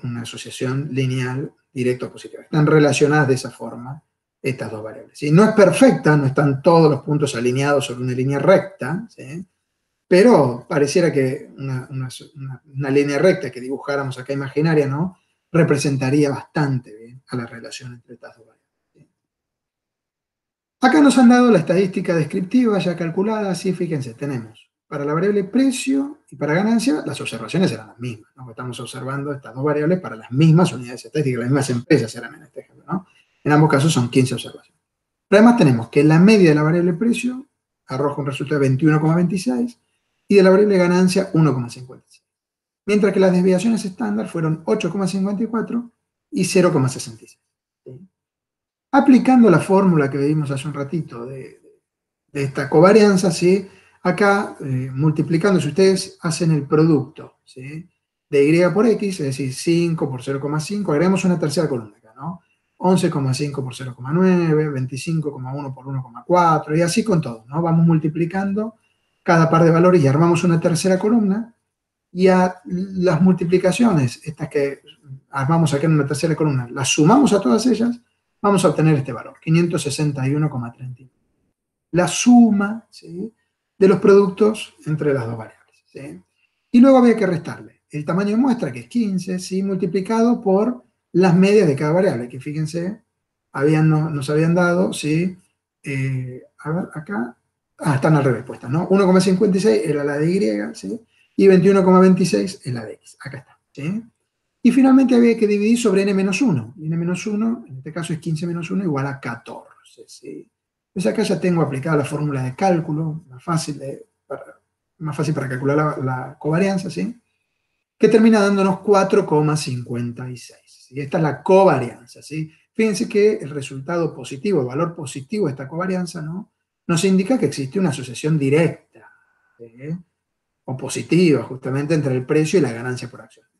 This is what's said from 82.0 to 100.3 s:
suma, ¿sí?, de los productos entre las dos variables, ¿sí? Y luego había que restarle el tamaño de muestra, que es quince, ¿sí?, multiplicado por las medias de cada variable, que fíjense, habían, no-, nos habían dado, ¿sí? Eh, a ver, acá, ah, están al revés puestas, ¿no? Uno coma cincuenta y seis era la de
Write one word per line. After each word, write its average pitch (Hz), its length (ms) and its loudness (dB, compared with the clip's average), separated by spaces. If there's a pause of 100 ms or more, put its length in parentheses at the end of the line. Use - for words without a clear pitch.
suma, 220 800 4
¿sí?, 180 440 -14 (440)
de 190 120 4
los 185 100 2
productos 202 760 2 (100)
entre 151 280 -2
las 123 120 -4
dos 117 120 -10
variables, - 380 -20 (120)
¿sí? 160 340 -20 (500)
Y 247 80 6
luego 262 200 8
había 240 180 4
que 202 80 -2
restarle 120 640 -8
el 151 160 -10
tamaño 190 260 -2
de 214 60 0
muestra, 233 340 0
que 123 100 -14
es 117 60 -20
quince, 190 520 -4
¿sí?, 185 240 -6
multiplicado 196 760 -2
por 208 460 0 (260)
las 175 240 4
medias 196 320 4
de 139 80 0
cada 151 160 -2
variable, 151 380 -2
que 131 100 -16
fíjense, 156 640 -8 (520)
habían, 156 360 2
no-, 156 200 0
nos 143 200 -6
habían 160 260 2
dado, 175 380 0
¿sí? 165 440 -4 (460)
Eh, 131 600 -6 (160)
a 151 120 -10
ver, 175 220 -6
acá, 208 440 -10 (420)
ah, 151 160 0
están 160 200 2
al 139 80 2
revés 117 200 -2
puestas, - 280 -14
¿no? 170 180 -2
Uno 196 160 4
coma 185 140 4
cincuenta 190 380 2
y 185 40 -2
seis 214 240 2
era 147 180 -2
la 143 140 -4
de 160 140 0